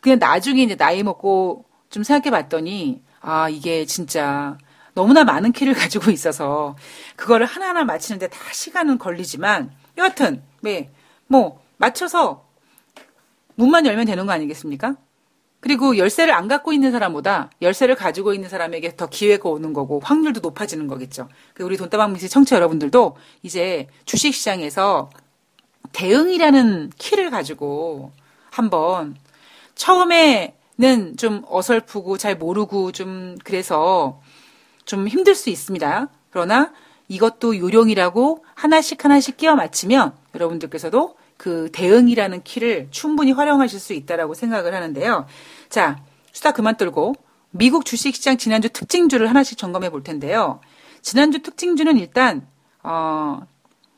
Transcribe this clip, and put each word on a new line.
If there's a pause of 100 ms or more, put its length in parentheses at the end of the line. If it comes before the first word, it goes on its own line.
그냥
나중에
이제
나이
먹고 (260)
좀
생각해
봤더니, (180)
아,
이게
진짜 (380)
너무나
많은
키를
<laughs>
가지고
있어서 (400)
그거를
하나하나
맞히는데
다 (140)
시간은
걸리지만, (260)
여하튼, (160)
네, (340)
뭐 (180)
맞춰서 (1120)
문만
열면
되는
거
아니겠습니까? (640)
그리고
열쇠를
안
갖고
있는
사람보다 (120)
열쇠를
가지고
있는
사람에게
더
기회가
오는
거고
확률도
높아지는
거겠죠. (260)
그
우리
돈다방
미쓰리
청취자
여러분들도 (260)
이제 (160)
주식시장에서 (800)
대응이라는
키를
가지고 (380)
한번, (580)
처음에는
좀
어설프고
잘
모르고
좀
그래서 (640)
좀
힘들
수
있습니다. (220)
그러나 (360)
이것도
요령이라고 (100)
하나씩
하나씩
끼워
맞추면 (200)
여러분들께서도 (200)
그
대응이라는
키를
충분히
활용하실
수
있다라고
생각을
하는데요. (420)
자, (300)
수다
그만
떨고 (360)
미국
주식시장
지난주
특징주를
하나씩
점검해
볼
텐데요. (420)
지난주
특징주는
일단, (360)
어, (560)